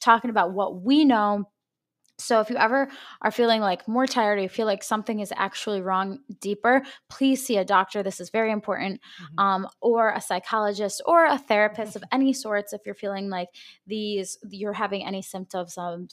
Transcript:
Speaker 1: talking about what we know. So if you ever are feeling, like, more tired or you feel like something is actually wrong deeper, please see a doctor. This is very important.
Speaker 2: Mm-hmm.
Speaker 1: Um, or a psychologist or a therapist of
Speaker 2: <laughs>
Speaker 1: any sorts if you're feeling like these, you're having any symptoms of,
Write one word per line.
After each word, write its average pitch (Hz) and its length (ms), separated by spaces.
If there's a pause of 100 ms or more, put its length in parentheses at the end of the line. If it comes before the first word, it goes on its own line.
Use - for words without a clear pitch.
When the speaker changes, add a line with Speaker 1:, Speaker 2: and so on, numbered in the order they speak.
Speaker 1:
talking 233 300
about 190 220
what 185 280
we 277 240
know. 208 460 (680)
So 226 220
if 214 80
you 240 80
ever 262 320 (320)
are 214 100
feeling, 226 300
like, 190 260
more 247 200
tired 208 320
or 196 40
you 190 60
feel 226 180
like 202 160
something 214 380
is 202 160
actually 196 460
wrong 190 380 (200)
deeper, 226 420 (280)
please 269 340
see 220 140
a 185 60
doctor. 190 380
This 190 180
is 175 100
very 220 220
important. 196 500 (180)
Speaker 2:
Mm-hmm. 165 180
Speaker 1:
Um, 196 300 (140)
or 226 300
a - 100
psychologist 208 840
or 330 220
a 285 100
therapist 214 580
of 208 140
Speaker 2:
<laughs> - 40
Speaker 1:
any 269 200
sorts 208 400
if 208 140
you're 202 80
feeling 196 340
like 180 200 (380)
these, 208 520 (100)
you're 202 240
having 202 320
any 190 160
symptoms 185 560
of, 175 360